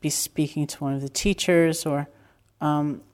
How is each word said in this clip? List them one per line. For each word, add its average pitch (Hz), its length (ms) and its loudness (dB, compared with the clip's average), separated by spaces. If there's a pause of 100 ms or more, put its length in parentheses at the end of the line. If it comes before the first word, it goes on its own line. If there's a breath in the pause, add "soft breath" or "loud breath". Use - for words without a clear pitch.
be 151 80 -2
speaking - 560 -2
to - 180 -10
one 139 100 -2
of 135 80 -4
the 139 80 -6
teachers 170 760 2
or, 143 220 -2 (520 soft breath)
um, 147 420 0 (120)